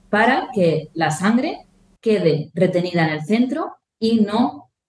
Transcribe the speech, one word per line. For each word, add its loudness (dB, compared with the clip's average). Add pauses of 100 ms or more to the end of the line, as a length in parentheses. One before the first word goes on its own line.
(100)
para 2
que 0
la 0
sangre 0 (340)
quede 0
retenida 0
en -2
el -6
centro -2 (220)
y 2
no -2 (180)